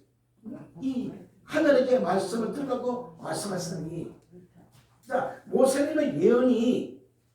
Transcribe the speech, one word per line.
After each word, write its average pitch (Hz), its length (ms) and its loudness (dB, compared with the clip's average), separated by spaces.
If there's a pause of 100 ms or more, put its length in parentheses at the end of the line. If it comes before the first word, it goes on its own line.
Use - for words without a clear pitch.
(800)
이 254 320 -4 (320)
하늘에게 262 560 4
말씀을 190 540 -2
들었고 247 680 -6
말씀하시더니, 165 920 -8 (920)
자, - 380 -4
모세님의 277 760 2
예언이, 233 800 2 (320)